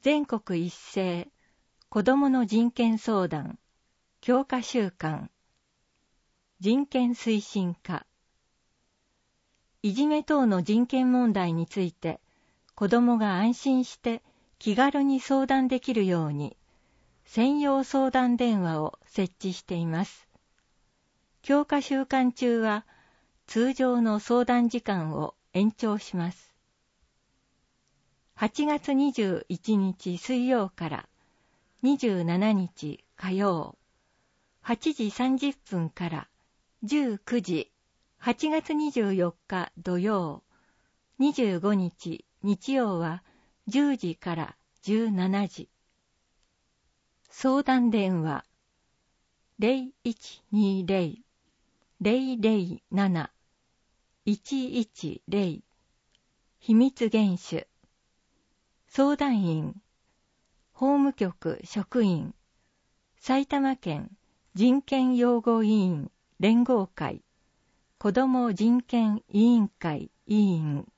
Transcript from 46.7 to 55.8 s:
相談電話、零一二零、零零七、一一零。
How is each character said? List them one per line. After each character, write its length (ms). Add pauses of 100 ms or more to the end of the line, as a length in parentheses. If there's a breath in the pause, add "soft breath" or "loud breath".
相 320
談 280
電 320
話、 220 (1120)
零 340 (100)
一 480
二 340
零、 380 (800)
零 400
零 500
七、 400 (920)
一 560
一 480
零。 340 (960)